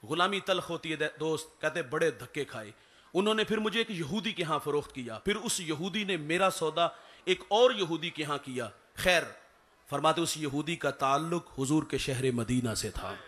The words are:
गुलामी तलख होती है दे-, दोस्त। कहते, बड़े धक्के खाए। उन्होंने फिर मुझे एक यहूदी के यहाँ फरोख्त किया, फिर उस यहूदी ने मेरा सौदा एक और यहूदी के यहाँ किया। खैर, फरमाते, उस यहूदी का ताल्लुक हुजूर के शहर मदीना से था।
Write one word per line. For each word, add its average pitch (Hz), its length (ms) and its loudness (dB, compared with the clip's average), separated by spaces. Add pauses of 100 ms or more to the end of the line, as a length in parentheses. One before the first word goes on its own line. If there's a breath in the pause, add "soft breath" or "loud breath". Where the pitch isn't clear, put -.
गुलामी 175 340 2
तलख 180 300 -2
होती 160 200 -6
है 156 80 -2
दे-, 151 220 -4
दोस्त। 156 420 -4
कहते, 160 200 0
बड़े 156 300 2
धक्के 127 340 -6
खाए। 107 280 -12 (420 soft breath)
उन्होंने 214 280 2
फिर 214 160 0
मुझे 214 220 0
एक 226 100 -2
यहूदी 180 420 -2
के 170 100 -4
यहाँ 151 160 0
फरोख्त 143 320 -2
किया, 113 340 -10
फिर 202 100 2
उस 214 260 -4
यहूदी 170 440 -2
ने 190 120 -2
मेरा 165 320 2
सौदा 160 460 0 (320 loud breath)
एक 180 240 0
और 247 240 8
यहूदी 170 340 -2
के 156 120 -8
यहाँ 147 160 -2
किया। 123 340 -6 (280)
खैर, 165 360 4 (540)
फरमाते, 156 320 4
उस 160 160 0
यहूदी 151 380 -2
का 147 160 0
ताल्लुक 156 560 0 (100)
हुजूर 147 340 2
के 135 80 0
शहर 131 320 0
मदीना 120 420 0
से 101 180 -4
था। 98 260 -8 (100)